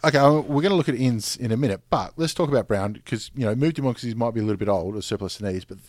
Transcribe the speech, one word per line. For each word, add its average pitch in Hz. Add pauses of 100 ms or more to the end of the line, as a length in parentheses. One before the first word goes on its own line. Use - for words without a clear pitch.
Okay, 147
um, 143
we're 143
gonna 196
look 156
at 131
ins 120
in 113
a 113
minute, 120
but 98
let's 165
talk 165
about 127
Brown, 104
'cause, -
you 123
know, 107
moved 151
him 135
on 135
'cause -
he 117
might 117
be 113
a -
little 107
bit 101
old, 98
a 98
surplus 95
to 101
needs, 92
but 95 (120)